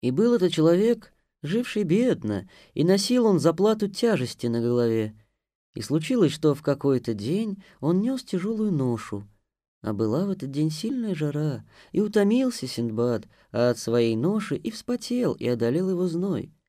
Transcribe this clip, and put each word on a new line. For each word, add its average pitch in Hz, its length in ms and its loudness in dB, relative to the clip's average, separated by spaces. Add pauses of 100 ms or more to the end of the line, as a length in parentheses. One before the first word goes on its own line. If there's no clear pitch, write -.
И 120 80 0
был 202 240 4
это 185 160 4
человек, 175 640 2 (300)
живший 208 400 -2
бедно, 175 680 0 (240)
и - 100 0
носил 202 440 4
он 190 120 4
заплату 196 480 2
тяжести 175 600 -2
на 117 120 0
голове. 117 560 0 (600)
И 104 80 -8
случилось, 160 480 2
что 151 240 0
в - 80 -16
какой-то 135 500 0
день 190 500 -4 (180)
он 175 200 2
нес 254 220 -2
тяжелую 214 480 -2
ношу, 117 560 -4 (560)
а 110 100 -4
была 110 320 0
в 196 60 -4
этот 139 180 -8
день 151 220 -2
сильная 220 420 -4
жара, 147 500 -4 (280)
и 190 100 0
утомился 214 640 2
Синдбад 117 640 -2 (220)
от 120 260 2
своей 117 380 2
ноши 196 400 -2
и - 160 -6
вспотел, 247 640 -2
и - 120 -6
одолел 123 460 0
его 180 160 0
зной. 175 440 -2 (180)